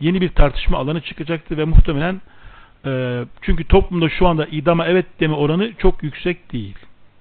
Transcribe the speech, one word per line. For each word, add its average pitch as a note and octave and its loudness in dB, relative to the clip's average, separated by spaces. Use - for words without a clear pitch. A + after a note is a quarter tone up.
yeni F3 0
bir F3+ 0
tartışma - 2
alanı D3 -4
çıkacaktı D#3 -10
ve D3+ -4
muhtemelen, E3 4
e, B2+ -4
çünkü E3+ 0
toplumda F3+ 2
şu F3 2
anda D#3 0
idama E3 0
evet F3 0
deme D#3 -2
oranı D#3+ -2
çok - 2
yüksek - -8
değil. G2+ -10